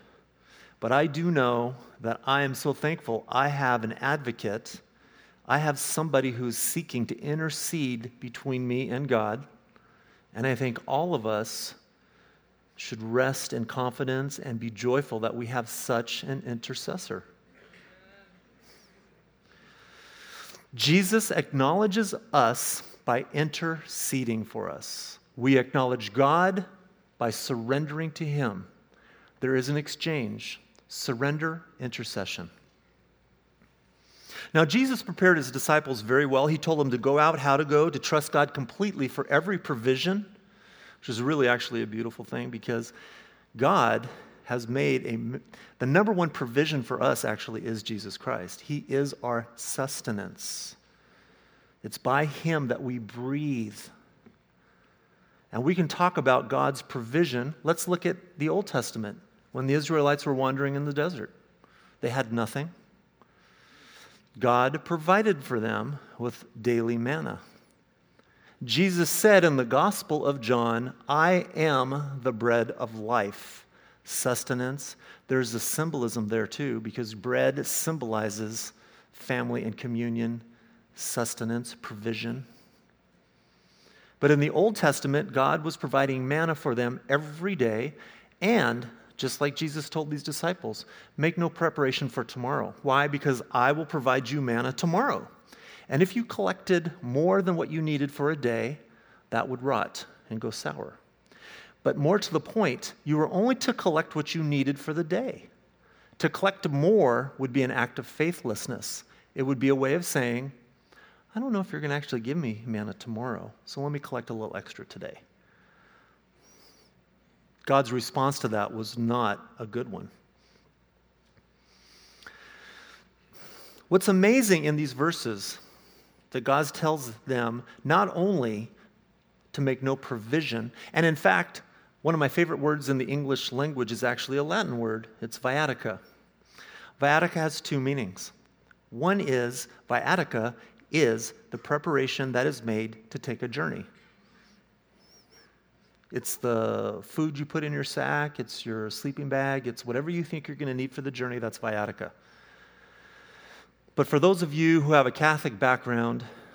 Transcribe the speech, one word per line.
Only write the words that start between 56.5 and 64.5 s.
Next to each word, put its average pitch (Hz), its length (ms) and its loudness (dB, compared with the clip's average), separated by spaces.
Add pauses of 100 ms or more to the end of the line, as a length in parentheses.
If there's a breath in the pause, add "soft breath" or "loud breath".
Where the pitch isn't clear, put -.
provision. 131 720 -2 (100)
Let's 170 240 0
look 180 200 -2
at - 320 -6
the 151 100 0
Old 196 160 0
Testament 113 540 -6 (320)
when 131 160 -4
the 139 80 4
Israelites 147 500 2
were 143 80 0
wandering 135 420 0
in 143 100 -4
the 143 80 -4
desert. 147 400 -4 (680 soft breath)
They - 80 0
had 117 240 -2
nothing. 139 380 -2 (1700 loud breath)
God 127 480 4